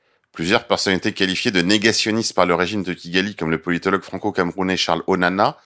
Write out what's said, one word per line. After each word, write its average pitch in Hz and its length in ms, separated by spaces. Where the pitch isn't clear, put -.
Plusieurs 98 340
personnalités 98 460
qualifiées 92 400
de 92 100
négationnistes 107 720
par 92 100
le 87 120
régime 92 260
de 90 100
Kigali, 92 440
comme 80 160
le 80 100
politologue 90 400
franco-camerounais 92 720
Charles 85 300
Onana 92 600